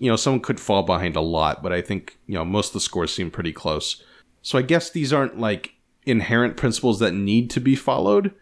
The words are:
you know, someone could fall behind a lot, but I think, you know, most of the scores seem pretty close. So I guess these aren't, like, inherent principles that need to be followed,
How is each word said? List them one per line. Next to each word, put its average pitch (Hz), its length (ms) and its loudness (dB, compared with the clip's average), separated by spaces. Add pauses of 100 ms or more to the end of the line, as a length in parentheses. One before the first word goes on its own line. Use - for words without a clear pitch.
you 123 100 2
know, 113 60 4
someone 131 240 2
could - 180 -4
fall 98 240 0
behind 87 320 0
a 82 60 0
lot, 78 420 0
but 90 100 -2
I 87 80 0
think, - 460 -8
you 101 80 -8
know, 82 100 -2
most 98 260 0
of - 20 -20
the 98 80 -6
scores - 340 -4
seem 87 160 -4
pretty 82 220 -6
close. - 500 -4 (400)
So - 160 0
I 123 40 2
guess 165 280 0
these 147 220 -2
aren't, 139 260 0
like, 107 360 -2 (300)
inherent 117 520 2
principles 117 420 2
that 101 160 2
need 104 360 2
to 131 100 -2
be 131 160 4
followed, 135 640 2